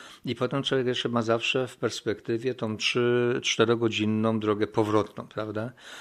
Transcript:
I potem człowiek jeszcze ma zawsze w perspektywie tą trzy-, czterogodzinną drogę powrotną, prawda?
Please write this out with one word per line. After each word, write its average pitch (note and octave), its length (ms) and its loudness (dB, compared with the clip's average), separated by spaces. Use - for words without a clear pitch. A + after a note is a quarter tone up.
I B2+ 100 -4
potem C3 280 -2
człowiek C3 240 0
jeszcze B2+ 220 -2
ma A#2+ 140 0
zawsze A#2 440 2
w - 100 -16
perspektywie A#2+ 760 -2
tą G#2+ 220 -4
trzy-, A#2+ 640 2
czterogodzinną A2 1000 2
drogę G#2+ 260 2
powrotną, G#2+ 600 0
prawda? G#2+ 460 -6